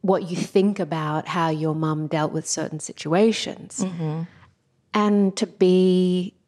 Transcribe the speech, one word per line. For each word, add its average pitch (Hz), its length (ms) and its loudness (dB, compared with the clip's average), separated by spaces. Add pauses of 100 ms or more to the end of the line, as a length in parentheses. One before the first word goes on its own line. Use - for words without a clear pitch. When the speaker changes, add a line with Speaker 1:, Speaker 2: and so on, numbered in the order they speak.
Speaker 1:
what 190 300 0
you 180 60 -6
think 202 420 0
about 156 480 -2
how 165 220 0
your 156 260 -2
mum 156 320 -2
dealt 151 260 -2
with 156 160 -6
certain 156 320 -6
situations?" - 1000 -2
Speaker 2:
Mm-hmm. 165 420 -4 (720)
Speaker 1:
And 208 420 2
to 220 100 -2
be 185 880 2 (140)